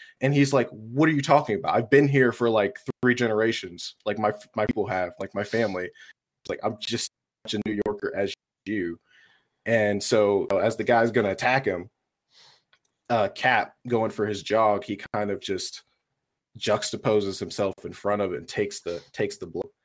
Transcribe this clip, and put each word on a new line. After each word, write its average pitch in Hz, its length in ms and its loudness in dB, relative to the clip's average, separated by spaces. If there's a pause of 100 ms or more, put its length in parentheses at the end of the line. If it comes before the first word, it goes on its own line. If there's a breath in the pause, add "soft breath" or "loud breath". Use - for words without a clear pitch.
(180 loud breath)
And 139 140 2
he's 139 180 4
like, 127 200 4
"What 117 360 0
are 160 60 4
you 143 80 0
talking 143 340 4
about? 80 200 -2
I've 113 140 0
been 139 200 8
here 131 240 4
for, 120 160 0
like, 104 280 2 (240)
three 123 140 4
generations, 110 800 -2 (100)
like, 104 140 -4
my, 107 140 0 (220)
my 107 100 0
people 107 220 0
have, 92 320 -4
like, 98 140 -10
my 101 120 -4
family. 101 400 -2
It's - 640 -18
like, - 140 -6
I'm 110 180 -4
just - 280 -4 (360)
such - 80 -8
a 104 120 -2
New 107 200 -4
Yorker 104 300 -4
as 98 180 -2 (320)
you." 90 340 -4 (640 soft breath)
And 104 380 2
so, 101 480 2
uh, 98 60 2
as 107 180 0
the 110 80 -4
guy's 117 280 2
gonna 113 200 2
attack 127 340 0
him, 90 240 -4 (1200 soft breath)
uh, 107 200 2
Cap 117 460 0 (120)
going 113 240 0
for 107 140 -4
his 101 180 -4
jog, 104 400 2
he 101 160 -8 (140)
kind 104 180 -2
of 98 80 -4
just - 440 -8 (760)
juxtaposes 104 800 0
himself 98 340 -4 (120)
in 90 80 -12
front 101 280 -2
of 92 120 -4
it 73 40 -6
and - 100 -14
takes 202 340 -4
the, 85 200 -8 (120)
takes - 240 -4
the 90 100 -12
blow 82 140 -8 (240)